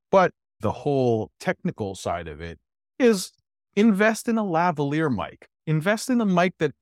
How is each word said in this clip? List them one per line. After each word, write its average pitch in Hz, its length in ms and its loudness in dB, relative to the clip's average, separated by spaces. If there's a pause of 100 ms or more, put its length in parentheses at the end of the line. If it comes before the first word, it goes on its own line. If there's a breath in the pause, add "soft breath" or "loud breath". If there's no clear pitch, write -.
(120)
But 185 200 4 (300)
the 104 100 -2
whole 123 600 0 (100)
technical 110 540 -6
side 87 340 -6
of 73 100 -12
it 85 180 -12 (420)
is 226 320 2 (440)
invest 214 540 2
in 226 80 0
a 220 60 -2
lavalier 160 680 0
mic. 82 340 -8 (180)
Invest 160 440 -2
in 240 120 2
a 220 40 0
mic 180 340 2
that 151 220 -2